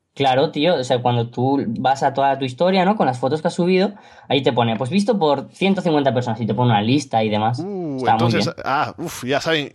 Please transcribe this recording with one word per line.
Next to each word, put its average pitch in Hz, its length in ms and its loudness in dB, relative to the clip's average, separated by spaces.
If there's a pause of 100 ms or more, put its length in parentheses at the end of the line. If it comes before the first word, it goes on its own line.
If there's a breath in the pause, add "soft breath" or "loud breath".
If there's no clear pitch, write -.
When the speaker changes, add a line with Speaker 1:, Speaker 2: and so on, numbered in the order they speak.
(160)
Speaker 1:
Claro, 139 360 2
tío, 160 240 0
o 127 80 -2
sea, 123 180 0
cuando 120 280 0
tú 131 340 0 (160)
vas 131 240 0
a 135 100 0
toda 135 240 0
tu 139 60 -4
historia, 175 400 0
¿no? 196 140 2
Con 175 80 0
las 131 140 -2
fotos 147 220 -2
que 175 60 -2
has 170 60 -4
subido, 185 400 2 (340 loud breath)
ahí 135 160 0
te 143 80 2
pone, 117 240 2
pues 123 140 -4
visto 202 280 2
por 143 360 0
ciento 190 280 0
cincuenta 147 320 2
personas 120 280 -2
y 110 40 -4
te 107 80 -2
pone 120 180 2
una 104 100 4
lista 113 420 0
y 110 60 0
demás. 110 300 0
Speaker 2:
Uh, 175 400 -6
Speaker 1:
Está 117 180 0
muy 117 80 2
Speaker 2:
entonces, - 280 0
Speaker 1:
bien. - 20 -14 (100)
Speaker 2:
ah, 131 320 -2
uf, - 280 -10
ya 139 140 0
saben, 156 360 -2